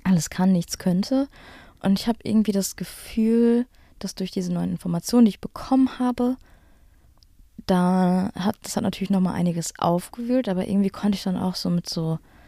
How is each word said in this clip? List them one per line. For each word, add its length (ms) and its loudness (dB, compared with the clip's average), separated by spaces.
Alles 260 2
kann, 240 2
nichts 240 -2
könnte. 500 0
Und 180 2
ich 80 -4
hab 160 0
irgendwie 300 2
das 220 -2
Gefühl, 920 2
dass 160 -8
durch 160 -4
diese 220 -2
neuen 180 -2
Informationen, 540 2
die 40 6
ich 120 -10
bekommen 560 0
habe, 400 0
da 680 2
hat, 260 -2
das 160 -8
hat 60 -2
natürlich 260 -4
nochmal 240 2
einiges 460 -2
aufgewühlt, 680 0
aber 200 -2
irgendwie 220 2
konnte 280 -2
ich 60 -8
dann 140 -2
auch 180 -2
so 140 -4
mit 200 -2
so 300 -4